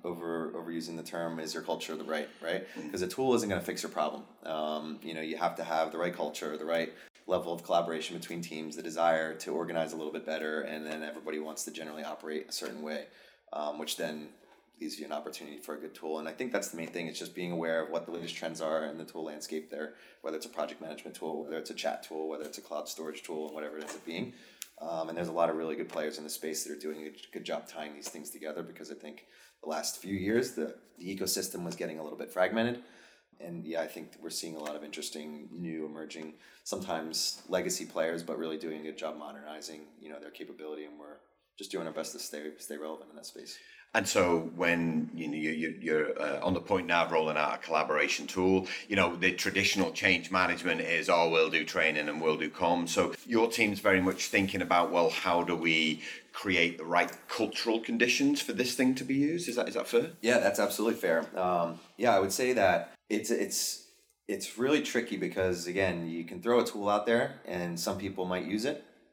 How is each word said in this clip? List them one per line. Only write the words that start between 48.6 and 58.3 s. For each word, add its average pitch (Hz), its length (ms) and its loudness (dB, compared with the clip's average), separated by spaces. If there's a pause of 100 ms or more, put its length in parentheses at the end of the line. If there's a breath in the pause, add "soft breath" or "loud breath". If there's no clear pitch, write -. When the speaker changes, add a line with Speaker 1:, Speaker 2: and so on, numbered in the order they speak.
Speaker 2:
you 101 80 2
know, 87 180 6
the 90 160 4
traditional 92 600 2
change 92 400 4
management 87 480 4
is, 82 280 2
"Oh, 85 220 8
we'll 80 180 6
do 80 160 2
training 78 440 2
and 76 120 -2
we'll 78 160 4
do 80 140 -2
comms." 87 380 2
So 87 240 2 (120)
your 113 240 6
team's 104 300 2
very 95 220 6
much 92 260 2
thinking 98 360 2
about, 85 280 6
"Well, 85 200 6
how 87 340 4
do 85 100 2
we 80 480 2 (300 loud breath)
create 87 440 4
the 80 80 -8
right 85 280 4 (160)
cultural 110 500 0
conditions 123 640 4